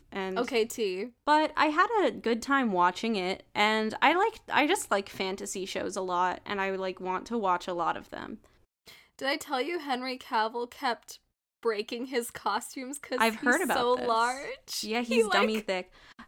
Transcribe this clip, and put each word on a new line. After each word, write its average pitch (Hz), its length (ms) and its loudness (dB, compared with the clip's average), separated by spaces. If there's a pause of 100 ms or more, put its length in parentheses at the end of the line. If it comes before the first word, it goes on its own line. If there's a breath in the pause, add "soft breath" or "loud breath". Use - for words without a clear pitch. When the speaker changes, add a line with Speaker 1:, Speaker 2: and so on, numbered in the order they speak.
Speaker 1:
And 190 300 -4
Speaker 2:
Okay, 247 240 2
T. 214 460 -4 (160)
Speaker 1:
but 302 320 6
I 277 80 4
had 330 240 4 (160)
a 254 60 2
good 226 300 -2
time 269 300 2
watching 185 460 2
it, 185 260 -4 (100)
and 220 480 2
I 285 140 6
like, 440 240 2 (100)
I 277 180 4
just 359 220 0
like 202 200 0
fantasy 190 560 -6
shows 190 320 -6
a 190 40 -2
lot, 180 440 0
and 202 160 -4
I, 190 100 0
like, 190 300 -4
want 185 260 -4
to 240 100 -4
watch 185 300 2
a 185 60 -4
lot 165 240 0
of - 120 -14
them. - 280 -10 (800 loud breath)
Speaker 2:
Did 269 100 -4
I 294 100 0
tell 285 240 -4
you 339 180 -2
Henry 254 380 -4
Cavill 240 540 -2
kept - 480 -6 (420)
breaking 226 460 -2
his 240 240 -2
costumes 247 640 -4
'cause - 240 -6
Speaker 1:
I've 226 140 4
Speaker 2:
he's 226 80 -10
Speaker 1:
heard 277 180 4
about 269 160 2
Speaker 2:
so 247 180 2
Speaker 1:
this. 247 120 -2
Speaker 2:
large? 247 760 -2
Speaker 1:
Yeah, 220 180 -2
Speaker 2:
He, 233 140 -2
Speaker 1:
he's 226 120 6
dummy 202 300 4
Speaker 2:
like 208 100 -6
Speaker 1:
thick. 185 240 -4 (360 loud breath)